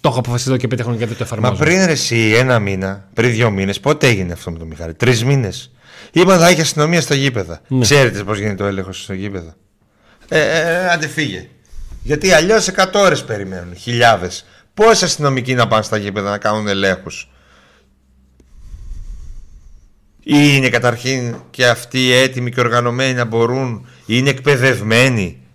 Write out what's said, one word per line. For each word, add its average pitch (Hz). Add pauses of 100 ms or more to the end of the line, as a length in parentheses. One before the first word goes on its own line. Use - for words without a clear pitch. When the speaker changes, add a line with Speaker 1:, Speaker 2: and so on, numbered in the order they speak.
Speaker 1:
το 160
έχω 123
αποφασίσει 120
εδώ 131
και 123
πέντε 123
χρόνια 117
και 120
δεν 113
το 120
εφαρμόζω. 117
Speaker 2:
Μα 95
πριν, 180
ρε 170
εσύ, 117
ένα 127
μήνα, 98
πριν 117
δύο 113
μήνες, 95
πότε 147
έγινε 92
αυτό 85
με 82
τον 82
Μιχάλη; 80
Τρεις 117
μήνες. 123 (420)
Είπαν 180
θα 170
έχει 170
αστυνομία 156
στα 143
γήπεδα. 117
Speaker 1:
Ναι. 131
Speaker 2:
Ξέρετε 117
πώς 101
γίνεται 101
ο -
έλεγχος 95
στο 98
γήπεδο; 95 (760)
Ε, 160
ε, 160
ε, 170
άντε 160
φύγε. 120 (540)
Γιατί 151
αλλιώς 180
εκατό 190
ώρες 175
περιμένουν, 92
χιλιάδες. 117 (280)
Πόσοι 220
αστυνομικοί 131
να 120
πάνε 110
στα 107
γήπεδα 101
να 104
κάνουν 107
ελέγχους; 98 (3000)
Ή - (220)
είναι 131
καταρχήν 120 (140)
και 123
αυτοί 127
έτοιμοι 127
και 127
οργανωμένοι 120
να 123
μπορούν, 117 (120)
ή -
είναι 127
εκπαιδευμένοι 120 (160)